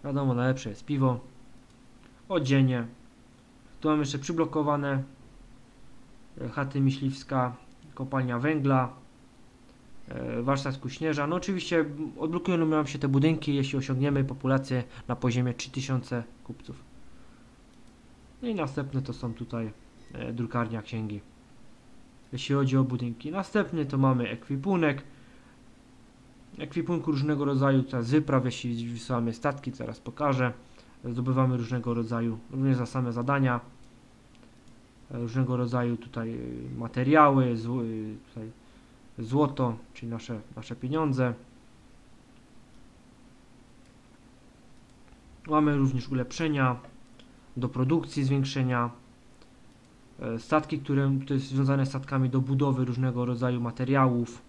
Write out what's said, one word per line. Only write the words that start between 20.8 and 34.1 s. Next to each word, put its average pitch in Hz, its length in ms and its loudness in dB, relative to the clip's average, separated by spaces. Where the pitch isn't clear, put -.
księgi. 104 380 -6
Jeśli 135 220 -2
chodzi 135 220 2
o 131 80 6
budynki. 123 460 -4
Następny 175 560 -2
to 135 120 -2
mamy 127 300 4
ekwipunek. 139 720 0
Ekwipunku 151 520 -2
różnego 143 340 2
rodzaju, 135 380 4
tutaj 127 200 -2
z 117 80 -4
wypraw, 139 340 4
jeśli 117 440 -4
wysyłamy 117 440 -2
statki, 135 380 -4
zaraz 120 300 -10
pokażę. 127 520 0
Zdobywamy 127 520 2
różnego 120 380 -2
rodzaju, 117 440 -2
również 131 260 2
za 120 100 -2
same 123 260 -2
zadania, 127 480 2